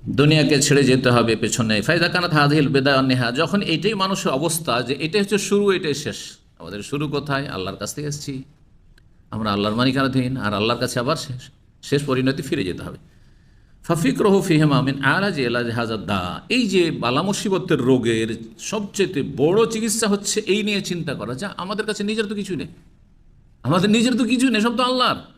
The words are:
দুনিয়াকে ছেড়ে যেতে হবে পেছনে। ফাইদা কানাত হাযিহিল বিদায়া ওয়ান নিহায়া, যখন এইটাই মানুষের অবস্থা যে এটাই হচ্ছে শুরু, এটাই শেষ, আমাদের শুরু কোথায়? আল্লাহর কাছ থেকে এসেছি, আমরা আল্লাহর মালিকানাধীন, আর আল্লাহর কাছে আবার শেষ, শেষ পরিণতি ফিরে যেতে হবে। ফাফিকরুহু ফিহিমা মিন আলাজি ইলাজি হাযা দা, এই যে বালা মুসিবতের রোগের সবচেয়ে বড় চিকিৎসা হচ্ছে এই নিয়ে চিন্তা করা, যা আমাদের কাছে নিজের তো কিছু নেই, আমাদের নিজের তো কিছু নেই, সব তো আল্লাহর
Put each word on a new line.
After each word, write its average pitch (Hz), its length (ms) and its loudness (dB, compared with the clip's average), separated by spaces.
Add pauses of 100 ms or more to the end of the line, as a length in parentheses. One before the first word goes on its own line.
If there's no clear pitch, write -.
দুনিয়াকে 147 540 4
ছেড়ে 143 220 4
যেতে 127 260 4
হবে 113 260 4
পেছনে। 107 460 0
ফাইদা 170 260 2
কানাত 170 260 -2
হাযিহিল 147 340 4
বিদায়া 135 280 4
ওয়ান 135 100 2
নিহায়া, 127 260 0
যখন 160 300 0
এইটাই 165 320 -2
মানুষের 190 380 -2
অবস্থা 135 500 -2
যে 123 120 -4
এটাই 165 260 -2
হচ্ছে 202 180 0
শুরু, 202 340 2
এটাই 151 220 0
শেষ, 113 220 -6 (420)
আমাদের 92 240 -12
শুরু 143 260 -4
কোথায়? 139 400 -4
আল্লাহর 95 280 -6
কাছ - 180 -8
থেকে 147 140 -8
এসেছি, 143 340 -8 (880)
আমরা 110 220 -4
আল্লাহর 104 220 0
মালিকানাধীন, 127 640 0
আর 104 180 -2
আল্লাহর 113 260 0
কাছে 123 200 -2
আবার 143 160 0
শেষ, - 340 -12 (320)
শেষ 143 220 -2
পরিণতি 135 380 0
ফিরে 131 220 -4
যেতে 80 180 -6
হবে। 76 140 -12 (840)
ফাফিকরুহু 196 600 2
ফিহিমা 151 380 4
মিন 131 240 -2
আলাজি 165 380 0
ইলাজি 120 280 -2
হাযা 113 260 -4
দা, 90 520 -4
এই 233 200 0
যে 180 220 4
বালা 123 320 -2
মুসিবতের 185 580 0
রোগের 113 640 2 (140)
সবচেয়ে 190 640 -2 (140)
বড় 196 340 4
চিকিৎসা 226 380 -2
হচ্ছে 202 320 0
এই 208 220 0
নিয়ে 202 180 -2
চিন্তা 160 340 -6
করা, 107 200 -8
যা 185 220 -8
আমাদের 196 300 -6
কাছে 208 180 -4
নিজের 214 220 -2
তো 208 80 -6
কিছু 190 220 -6
নেই, 98 100 -8 (960)
আমাদের 170 280 2
নিজের 233 260 4
তো 254 80 2
কিছু 247 240 2
নেই, 214 120 2
সব 233 160 0
তো 254 60 0
আল্লাহর 247 340 0 (220)